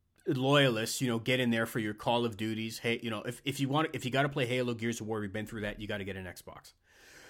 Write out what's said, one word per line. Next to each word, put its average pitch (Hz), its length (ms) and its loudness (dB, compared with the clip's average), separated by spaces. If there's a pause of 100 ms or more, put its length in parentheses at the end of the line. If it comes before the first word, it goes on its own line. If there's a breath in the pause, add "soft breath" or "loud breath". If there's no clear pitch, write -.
(260)
loyalists, 131 760 4
you 131 80 2
know, 117 100 2
get 127 220 2
in 123 100 4
there 113 160 4
for 117 140 -2
your 107 140 -2
Call 120 300 2
of 110 120 -2
Duties. 110 420 -4
Hey, 117 240 0
you 117 80 -4
know, 104 120 -4
if, - 220 -8
if 139 140 -4
you 139 100 0
want, 151 240 2
if 127 120 -6
you 160 80 -4
gotta 139 160 4
play 139 180 -2
Halo, 123 280 0
Gears 113 260 -2
of 107 80 -8
War, 110 100 -2
we've 101 140 -6
been 107 140 -6
through 107 160 -8
that, 104 180 -6
you 104 80 -8
gotta 104 160 -4
get 95 100 -6
an 95 120 -10
Xbox. - 480 -16 (560 soft breath)